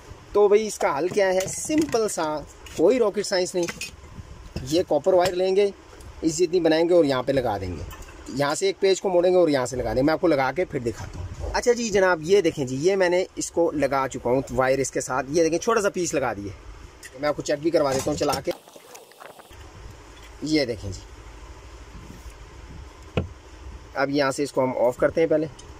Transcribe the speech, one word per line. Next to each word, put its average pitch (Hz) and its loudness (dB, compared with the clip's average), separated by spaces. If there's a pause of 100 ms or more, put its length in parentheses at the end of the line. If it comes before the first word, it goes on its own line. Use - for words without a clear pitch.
(340)
तो 208 6
भाई 208 4
इसका 202 -2
हल 147 -2
क्या 196 2
है? 185 0
सिंपल 302 0
सा, 180 -4 (520)
कोई 208 6
रॉकेट 208 0
साइंस 185 -2
नहीं। 175 -2 (1000)
ये 156 0
कॉपर 160 2
वायर 180 4
लेंगे, 190 2 (520)
इस 160 -2
जितनी 175 2
बनाएंगे 165 4
और 170 8
यहाँ 131 0
पे 135 0
लगा 120 0
देंगे, 90 -8 (480)
यहाँ 143 -2
से 196 0
एक 190 -2
पेज 190 2
को 208 -2
मोड़ेंगे 180 4
और 165 6
यहाँ 131 2
से 127 -6
लगा 120 -2
देंगे। 120 2
मैं 151 4
आपको 160 2
लगा 135 2
के 180 -2
फिर 143 -6
दिखाता - -6
हूँ। - -8
अच्छा 208 2
जी 233 -4
जनाब, 185 4
ये 190 4
देखें 156 0
जी, 131 -4
ये 185 2
मैंने 180 4 (120)
इसको 170 0
लगा 135 0
चुका 123 -4
हूँ 135 2 (100)
वायर 131 2
इसके 135 -4
साथ। 135 -2
ये 160 2
देखें, 160 2
छोटा 170 0
सा 196 2
पीस 175 -4
लगा 127 0
दिए। 101 -10 (680)
मैं 147 -2
आपको 147 -2
चेक 147 -2
भी 160 -2
करवा 151 2
देता 135 -2
हूँ 147 -2
चला 147 -2
के। 170 -4 (1900)
ये 151 2
देखें 107 -6
जी, 92 -10 (3000)
अब 139 0
यहाँ 139 2
से 147 -2
इसको 139 -2
हम 127 2
ऑफ 120 2
करते 147 2
हैं 160 4
पहले। 156 2 (320)